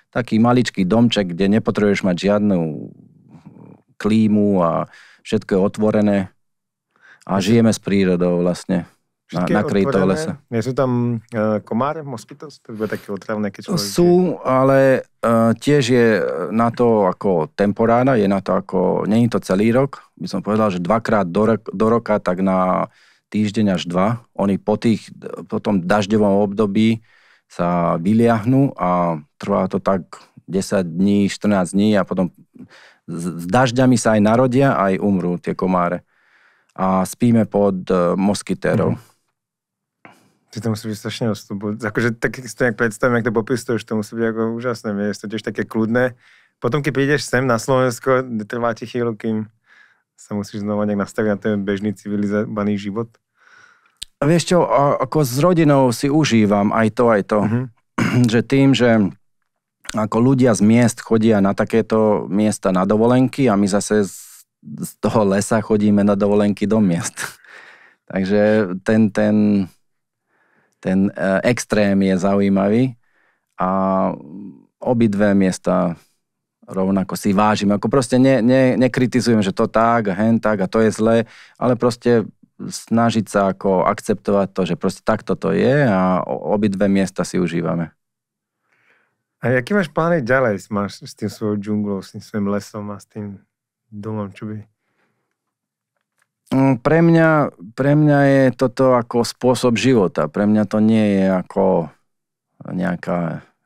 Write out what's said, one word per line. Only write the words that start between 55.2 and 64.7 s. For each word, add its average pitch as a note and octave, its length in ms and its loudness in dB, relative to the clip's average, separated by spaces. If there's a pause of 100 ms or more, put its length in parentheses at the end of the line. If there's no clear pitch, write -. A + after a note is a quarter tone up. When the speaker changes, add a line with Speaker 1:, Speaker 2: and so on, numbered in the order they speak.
Speaker 1:
rodinou D3 540 4
si A#2+ 180 -2
užívam G#2+ 640 2
aj A2 200 2
to, B2 160 0
aj G#2+ 160 4
to. G#2+ 160 0
Speaker 2:
Mhm. A2 220 0 (320)
Speaker 1:
<clears throat> A#2 380 0
Že A#2+ 100 2
tým, C3+ 300 2
že B2 180 4 (1040)
ako A2 280 -2
ľudia B2+ 340 4
z F2+ 100 -2
miest A2+ 380 4
chodia A2 360 2
na G2 160 2
takéto G#2+ 720 0
miesta G2+ 440 0
na F#2 120 2
dovolenky A#2+ 640 2
a A2 80 2
my G2+ 140 2
zase G#2 340 0
z, F#2+ 140 -4 (640)